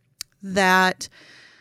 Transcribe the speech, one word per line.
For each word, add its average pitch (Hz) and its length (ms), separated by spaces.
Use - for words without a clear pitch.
That 185 640